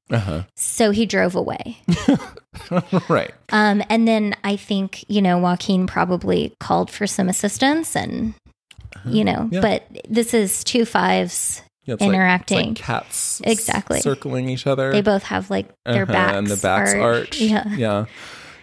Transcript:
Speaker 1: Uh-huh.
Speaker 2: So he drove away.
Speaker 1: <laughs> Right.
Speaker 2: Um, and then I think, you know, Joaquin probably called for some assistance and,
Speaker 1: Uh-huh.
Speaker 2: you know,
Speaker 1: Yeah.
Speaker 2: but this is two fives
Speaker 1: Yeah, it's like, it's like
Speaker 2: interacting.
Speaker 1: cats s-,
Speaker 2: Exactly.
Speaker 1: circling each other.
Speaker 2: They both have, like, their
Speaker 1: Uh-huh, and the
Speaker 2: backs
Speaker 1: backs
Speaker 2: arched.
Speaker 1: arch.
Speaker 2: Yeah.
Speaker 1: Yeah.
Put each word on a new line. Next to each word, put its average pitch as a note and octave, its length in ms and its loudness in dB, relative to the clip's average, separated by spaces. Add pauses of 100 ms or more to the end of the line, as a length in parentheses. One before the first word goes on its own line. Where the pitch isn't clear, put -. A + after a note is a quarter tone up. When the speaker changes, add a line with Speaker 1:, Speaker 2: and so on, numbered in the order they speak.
Speaker 1:
Uh-huh. F#2 340 -2 (140)
Speaker 2:
So - 340 2
he G#3+ 140 2
drove F#3 300 0
away. - 420 -6 (300)
Speaker 1:
<laughs> - 100 4 (920)
Right. C#3+ 240 0 (180)
Speaker 2:
Um, G#3 380 4
and A3+ 180 4
then G#3+ 360 2
I G3+ 140 -2
think, G3 500 -4
you G3+ 160 2
know, F3+ 160 4
Joaquin F#3 480 2
probably F3+ 720 0
called F3+ 320 0
for G#3 160 -4
some G3 200 0
assistance C4+ 680 0
and, - 400 -4 (600)
Speaker 1:
Uh-huh. - 140 -10
Speaker 2:
you G#3+ 140 4
know, G3+ 280 0
Speaker 1:
Yeah. F3+ 100 0
Speaker 2:
but G#3 220 2 (240)
this A3+ 280 0
is G3+ 280 2
two A#3 220 2
fives F#3 760 0 (220)
Speaker 1:
Yeah, A#2+ 100 -4
it's G#2+ 60 -2
like, G3+ 60 4
it's G3+ 40 4
like - 40 4
Speaker 2:
interacting. F#3 600 2
Speaker 1:
cats - 680 -4
s-, A3+ 80 2
Speaker 2:
Exactly. - 500 -2
Speaker 1:
circling C3 480 -2
each B2+ 180 -4
other. C3+ 240 0
Speaker 2:
They G#3 100 2
both G3 220 2
have, F#3+ 260 -4
like, G3 200 -4 (160)
their B2 180 2
Speaker 1:
Uh-huh, G#2 340 0
and G2+ 100 -2
the G2+ 80 -2
Speaker 2:
backs G2 360 2
Speaker 1:
backs - 20 2
Speaker 2:
arched. G2+ 80 0 (320)
Speaker 1:
arch. - 80 -4
Speaker 2:
Yeah. G#3+ 340 0
Speaker 1:
Yeah. G#2+ 300 0 (580)